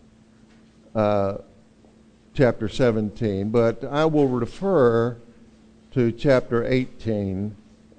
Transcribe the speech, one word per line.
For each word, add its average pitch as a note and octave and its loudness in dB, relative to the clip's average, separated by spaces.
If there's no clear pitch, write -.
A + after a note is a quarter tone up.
uh, G#2 0
chapter A#2 2
seventeen, G#2+ -2
but A#2 0
I C#3+ -2
will D3+ 2
refer A#2+ 0
to A#2+ 2
chapter B2 0
eighteen, G#2+ -4